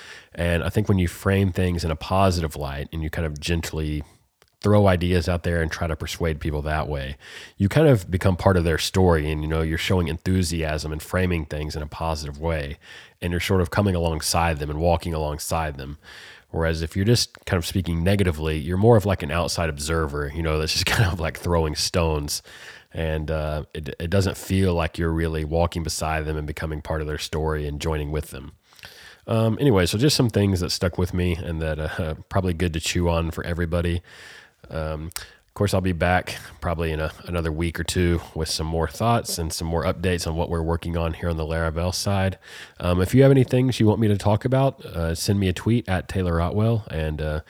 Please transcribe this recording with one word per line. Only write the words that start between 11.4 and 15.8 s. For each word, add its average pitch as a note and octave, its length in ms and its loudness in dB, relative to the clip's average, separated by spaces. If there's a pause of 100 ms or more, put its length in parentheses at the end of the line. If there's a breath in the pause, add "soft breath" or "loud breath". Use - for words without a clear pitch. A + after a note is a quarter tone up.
things D2+ 320 -6
in D#2 60 -6
a D2 40 -8
positive D2+ 540 -6
way. D2+ 380 -4 (420 loud breath)
And F2 100 -2
you're F2 100 0
sort F#2+ 200 2
of F2 100 2
coming G2+ 240 2
alongside E2+ 640 0
them D2 100 -4
and D2 100 -4
walking E2+ 320 2
alongside D#2 640 -4
them. C#2 220 -12 (500 loud breath)